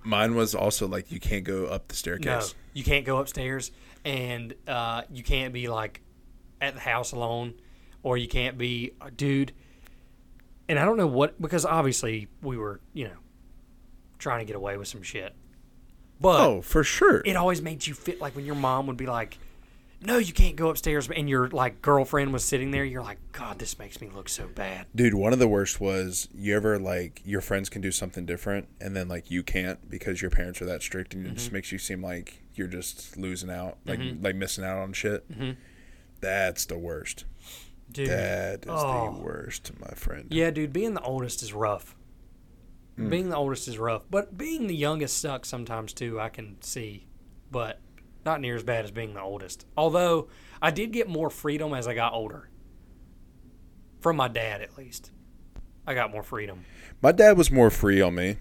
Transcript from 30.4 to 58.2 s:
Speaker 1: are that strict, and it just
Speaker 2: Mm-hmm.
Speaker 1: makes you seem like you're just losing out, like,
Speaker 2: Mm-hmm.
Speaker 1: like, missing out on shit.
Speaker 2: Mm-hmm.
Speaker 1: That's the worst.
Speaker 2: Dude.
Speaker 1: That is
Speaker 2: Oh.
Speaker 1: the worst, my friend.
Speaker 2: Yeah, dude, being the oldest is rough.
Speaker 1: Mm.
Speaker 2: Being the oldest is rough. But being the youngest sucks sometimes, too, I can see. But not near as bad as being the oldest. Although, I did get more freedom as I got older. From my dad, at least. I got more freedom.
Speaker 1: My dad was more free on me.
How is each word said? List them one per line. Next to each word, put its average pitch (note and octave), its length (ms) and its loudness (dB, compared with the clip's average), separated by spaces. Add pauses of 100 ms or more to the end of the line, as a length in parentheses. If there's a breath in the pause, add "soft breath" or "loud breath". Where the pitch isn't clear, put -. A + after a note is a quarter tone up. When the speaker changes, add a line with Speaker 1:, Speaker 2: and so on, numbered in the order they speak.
Speaker 1:
are F2+ 60 -6
that F2+ 160 -4
strict, - 320 -8
and F#2+ 120 -8
it F2+ 80 -8
just - 120 -6
Speaker 2:
Mm-hmm. - 80 -6
Speaker 1:
makes F#2+ 180 -6
you F#2+ 60 -6
seem F#2 240 -6
like F2+ 400 -10 (120)
you're F#2+ 140 -4
just - 480 -10
losing F#2 340 -6
out, F2+ 360 -8
like, A#2 140 -4
Speaker 2:
Mm-hmm. G2 240 -6
Speaker 1:
like, F#2+ 120 0
missing F#2+ 280 -4
out F#2+ 140 -4
on F#2+ 140 -6
shit. - 400 -4
Speaker 2:
Mm-hmm. B2+ 200 -6 (680 soft breath)
Speaker 1:
That's F#2+ 440 0
the E2+ 140 -6
worst. E2 460 -10 (640 loud breath)
Speaker 2:
Dude. C#3 180 -4
Speaker 1:
That F#2+ 560 -2
is - 40 -10
Speaker 2:
Oh. C3 460 0
Speaker 1:
the F2+ 80 -12
worst, - 480 -10 (100)
my - 140 -14
friend. - 360 -6
Speaker 2:
Yeah, E3 200 2
dude, D3+ 220 -2
being G#3 220 -2
the F3+ 60 -6
oldest B2+ 420 -4
is G#2+ 120 -10
rough. G#2 400 -2 (1040)
Speaker 1:
Mm. A2 100 -2
Speaker 2:
Being F3+ 220 0
the D#3+ 60 -2
oldest C#3 320 -2
is A2+ 100 -8
rough. A2+ 320 -2
But G3 260 -2
being D4+ 300 -4
the F3+ 100 -2
youngest D3 420 0
sucks C#3 300 -6
sometimes, A2+ 460 -8
too, A2+ 260 -6
I A2 80 -4
can G#2 320 -14
see. G#2 460 -10 (440)
But A#2+ 280 -4 (480)
not D#3 160 0
near B2 140 -4
as A2+ 80 -6
bad A#2 200 0
as G2+ 60 -12
being G#2+ 240 -10
the G2 80 -12
oldest. F#2+ 420 -12 (120)
Although, D#3+ 520 4 (320 loud breath)
I D#3+ 120 4
did G#3+ 200 -4
get A3+ 160 0
more D#3+ 220 -2
freedom D3+ 420 -4
as B2 140 -4
I A#2+ 80 -2
got A#2 180 0
older. A2+ 380 -6 (1500)
From E3 160 2
my C3 120 2
dad, A2 320 -4
at - 160 -14
least. B2+ 340 -16 (760)
I C#3 80 -2
got A2+ 160 0
more A2 140 -6
freedom. G2 400 -8 (360 loud breath)
Speaker 1:
My C#3+ 120 10
dad G#3 260 12
was D#3+ 120 8
more A#2+ 200 10
free G2 320 6
on F2 140 4
me. F#2+ 240 0